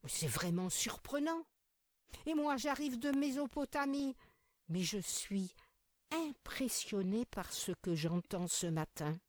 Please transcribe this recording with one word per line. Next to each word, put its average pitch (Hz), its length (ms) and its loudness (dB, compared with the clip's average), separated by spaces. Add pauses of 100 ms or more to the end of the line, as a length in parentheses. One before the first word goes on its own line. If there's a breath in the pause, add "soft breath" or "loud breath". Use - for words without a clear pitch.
C'est - 220 -2
vraiment 175 420 0
surprenant. 294 720 0 (800 loud breath)
Et 320 100 0
moi, 294 220 4
j'arrive 269 420 0
de 285 120 0
Mésopotamie, 277 1040 0 (520 soft breath)
mais 175 140 2
je 190 160 0
suis 190 560 -2 (560 soft breath)
impressionnée 240 1160 0
par - 260 -6
ce - 200 -2
que 175 220 0
j'entends 175 520 0
ce - 200 0
matin. 160 520 0 (100)